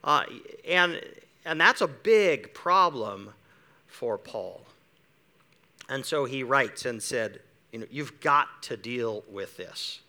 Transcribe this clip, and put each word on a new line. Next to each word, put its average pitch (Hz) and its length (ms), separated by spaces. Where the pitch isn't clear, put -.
Uh, 147 220
and, 175 340
and 160 160
that's 214 200
a 196 60
big 175 680
problem 117 800
for 113 320
Paul. - 480
And 135 160
so 147 200
he 131 180
writes 127 420
and 120 160
said, 113 380
you 113 80
know, 110 100
"You've 139 300
got 147 460
to 123 120
deal 113 540
with 98 260
this. - 520